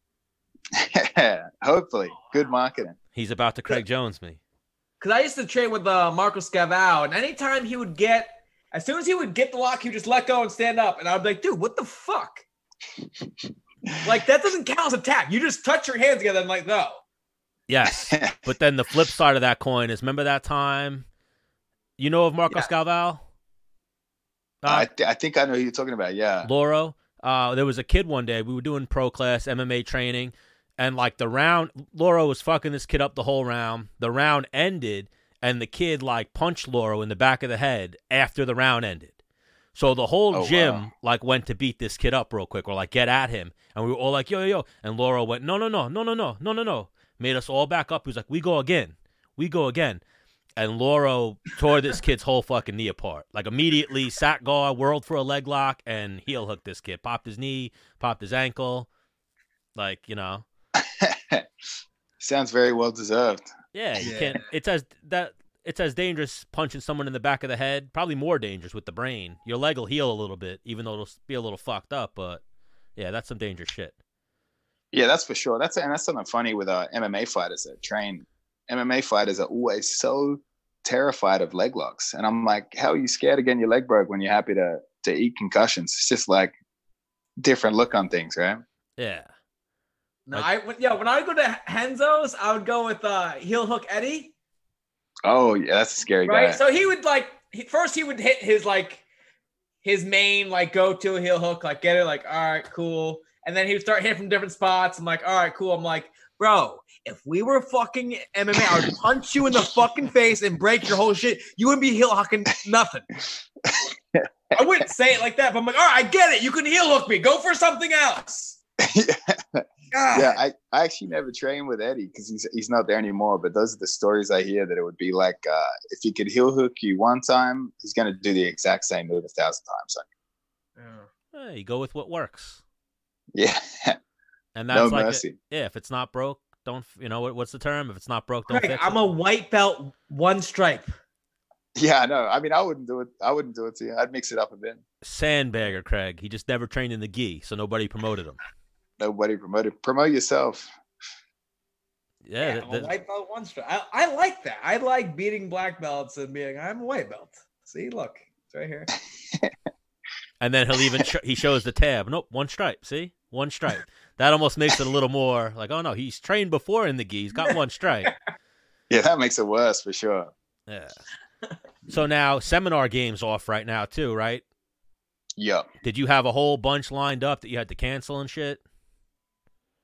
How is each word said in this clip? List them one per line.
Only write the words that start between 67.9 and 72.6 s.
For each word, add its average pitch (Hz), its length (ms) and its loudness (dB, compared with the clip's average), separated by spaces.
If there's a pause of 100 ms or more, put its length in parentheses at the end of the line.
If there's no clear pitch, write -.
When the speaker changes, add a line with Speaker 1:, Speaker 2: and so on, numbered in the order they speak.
Speaker 2:
Probably 165 220 -4
more 147 240 0
dangerous 95 340 -10
with 107 120 -14
the - 80 -14
brain. 104 420 -10 (100)
Your 117 120 -6
leg 147 200 0
will 120 80 -8
heal 135 240 -2
a 113 40 -2
little 104 240 -8
bit, 92 260 -12
even 113 220 -12
though 110 80 -8
it'll 104 120 -10
s-, - 220 -20
be 135 60 -10
a 123 80 -6
little 107 160 -8
fucked 107 340 -8
up. 131 240 -8
But 90 260 -12 (540)